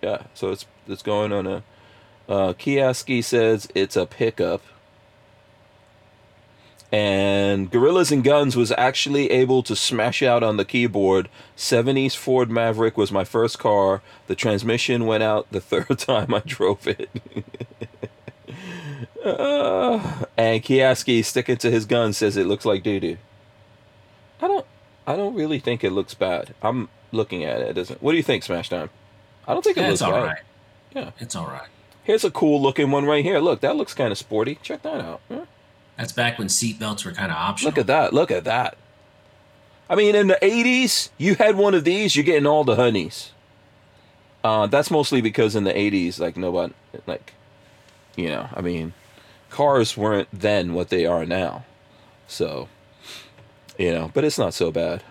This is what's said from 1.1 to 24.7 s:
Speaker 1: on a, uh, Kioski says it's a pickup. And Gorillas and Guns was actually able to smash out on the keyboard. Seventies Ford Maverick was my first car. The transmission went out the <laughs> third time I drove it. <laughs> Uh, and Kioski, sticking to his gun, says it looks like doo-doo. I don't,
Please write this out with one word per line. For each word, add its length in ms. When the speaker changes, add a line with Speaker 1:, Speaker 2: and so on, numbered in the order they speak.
Speaker 1:
on 140
a, 160
uh, 240
Kioski 680
says 520
it's 200
a 100
pickup. 560
And 800
Gorillas 400
and 120
Guns 320
was 180
actually 580
able 320
to 120
smash 460
out 220
on 140
the 80
keyboard. 600
Seventies 580
Ford 380
Maverick 460
was 140
my 120
first 340
car. 440
The 80
transmission 720
went 160
out 280
the 100
<laughs> 100
third 280
time 340
I 120
drove 420
it. 280
<laughs> 40
Uh, 1000
and 260
Kioski, 640
sticking 340
to 140
his 140
gun, 260
says 240
it 100
looks 200
like 180
doo-doo. 340
I 80
don't, 160